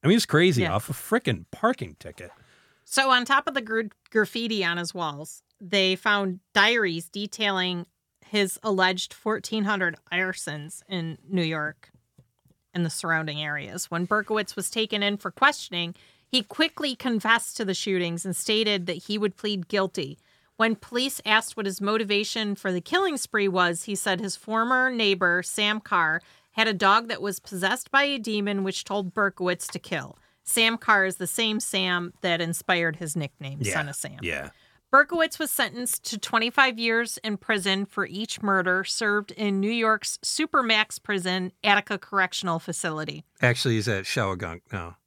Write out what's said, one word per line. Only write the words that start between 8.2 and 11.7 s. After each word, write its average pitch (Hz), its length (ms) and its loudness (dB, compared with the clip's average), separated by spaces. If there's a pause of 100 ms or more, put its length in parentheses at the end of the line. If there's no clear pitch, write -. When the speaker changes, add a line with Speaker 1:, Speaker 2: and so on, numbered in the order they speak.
Speaker 2:
his 202 360 0
alleged 185 500 0
fourteen 220 520 -2
hundred 185 300 0 (160)
arsons 175 760 -4
in 165 300 -4 (100)
New 180 160 0
York 156 460 -4 (840)